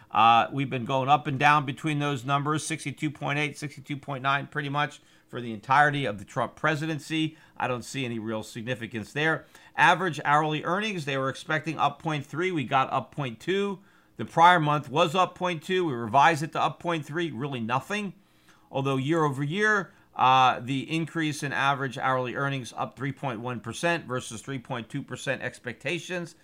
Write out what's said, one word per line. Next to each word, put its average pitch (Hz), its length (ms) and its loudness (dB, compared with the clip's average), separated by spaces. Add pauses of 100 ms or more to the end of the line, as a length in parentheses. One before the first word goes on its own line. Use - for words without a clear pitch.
(100)
Uh, 113 420 6
we've 135 180 -2
been 123 140 -4
going 135 240 0
up 143 180 4
and 139 120 0
down 147 260 6
between 147 340 -4
those 143 260 -2
numbers, 143 400 0
sixty-two 151 460 -6
point 143 280 -4
eight, 147 200 -4
sixty-two 143 380 -10
point 139 260 -10
nine, 139 240 0
pretty 147 220 -6
much 143 320 -2 (280)
for 127 120 -8
the 120 120 -6
entirety 139 520 4
of 104 140 -4
the 104 60 -12
Trump 120 300 -4
presidency. 156 840 -2 (200)
I 123 120 -2
don't 120 160 -4
see 135 200 -6
any 117 140 -4
real 110 240 -4
significance 117 680 -8
there. 151 340 0 (300)
Average 160 480 4
hourly 151 400 2
earnings, 185 400 -4
they 139 120 -2
were 135 140 -2
expecting 156 480 -4
up 139 240 -2
point 151 240 -4
three. 180 260 -4
We 147 120 -2
got 131 280 0
up - 220 -4
point 131 260 -8
two. 196 380 -2 (400)
The 113 80 -6
prior 170 340 6
month 147 300 0
was 156 240 2
up 214 200 2
point 180 280 -4
two. 185 240 0
We 139 80 -2
revised 135 480 4
it 156 100 -6
to 147 80 -2
up 143 200 0
point 165 260 -4
three, 160 240 -4
really 127 300 -6
nothing. 165 520 -2 (580)
Although 135 260 0
year 156 280 2
over 139 180 0
year, 196 500 0 (220)
uh, 127 460 6
the 131 340 -4
increase 156 480 -2
in 143 100 -4
average 135 440 0
hourly 131 380 0
earnings 139 420 -4
up - 200 -6
three 135 160 -4
point 123 280 -6
one 123 200 -6
percent 160 440 -2
versus 123 380 -8
three 135 160 -8
point 117 320 -10
two 139 120 -6
percent 127 380 -6
expectations. 165 1040 -8